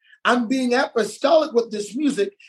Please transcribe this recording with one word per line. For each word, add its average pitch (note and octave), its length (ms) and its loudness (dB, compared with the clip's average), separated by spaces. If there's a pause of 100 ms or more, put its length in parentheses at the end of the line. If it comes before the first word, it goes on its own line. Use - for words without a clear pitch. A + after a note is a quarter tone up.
(240)
I'm A#3 240 2
being B3+ 260 0
apostolic C#4 760 0
with A3+ 180 0
this G3+ 240 -8
music, G#3+ 420 -2 (120)